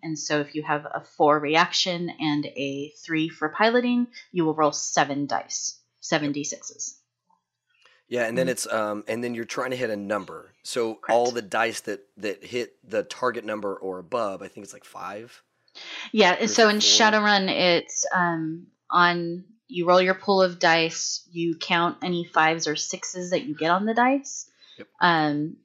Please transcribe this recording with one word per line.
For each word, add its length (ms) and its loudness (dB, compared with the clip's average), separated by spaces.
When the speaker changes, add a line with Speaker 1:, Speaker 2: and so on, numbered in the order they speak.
Speaker 1:
And 160 -6
so 220 -2
if 120 -8
you 100 -6
have 220 -2
a 160 -8
four 220 6
reaction 720 0
and 260 -2
a 480 -8
three 240 -2
for 200 -4
piloting, 580 2
you 140 0
will 100 0
roll 160 4
seven 560 -2
dice, 500 -6
seven 320 -2
D 140 -6
sixes. 520 -14
Speaker 2:
Yeah, 180 -2
and 120 -4
then 80 0
Speaker 1:
Mm-hmm. 60 0
Speaker 2:
it's, 200 -6
um, 380 -2
and 140 -4
then 120 -6
you're 80 -6
trying 280 -6
to 60 -4
hit 120 -2
a 80 -4
number. 560 -6
So 320 -4
Speaker 1:
Correct. 160 -6
Speaker 2:
all 200 4
the 100 -4
dice 400 -2
that, 260 -10
that 280 -8
hit 300 -8
the 140 -2
target 420 -4
number 300 -6
or 240 -8
above, 420 -4
I 60 -14
think 160 -18
it's, 100 -18
like, 120 -20
five? 580 -14
Speaker 1:
Yeah, 220 6
Speaker 2:
Or 80 -4
is 120 -2
Speaker 1:
so 140 8
Speaker 2:
it 60 2
Speaker 1:
in 60 -
Speaker 2:
four? 80 4
Speaker 1:
Shadowrun, 600 4
it's, 640 2
um, 540 -2
on, 540 2
you 200 -2
roll 140 8
your 120 2
pool 280 2
of 180 2
dice, 720 2
you 260 -2
count 460 0
any 220 -4
fives 420 2
or 80 -2
sixes 560 -8
that 140 -2
you 100 -8
get 160 0
on 140 2
the 80 -2
dice, 560 0
Speaker 2:
Yep. 100 -20
Speaker 1:
Um, 640 2